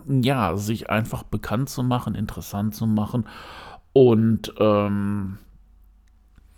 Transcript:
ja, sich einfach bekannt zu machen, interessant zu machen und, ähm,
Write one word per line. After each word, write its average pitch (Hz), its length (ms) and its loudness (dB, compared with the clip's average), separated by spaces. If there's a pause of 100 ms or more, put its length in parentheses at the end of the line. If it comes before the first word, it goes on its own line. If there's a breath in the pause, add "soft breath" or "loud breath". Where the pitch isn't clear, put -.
ja, 123 480 2
sich 104 320 -4
einfach 113 340 -2
bekannt 110 460 -4
zu - 140 -4
machen, 123 320 -2
interessant 104 600 -4
zu 113 100 -4
machen 110 420 0 (680 loud breath)
und, 113 680 6
ähm, 101 800 2 (1200 loud breath)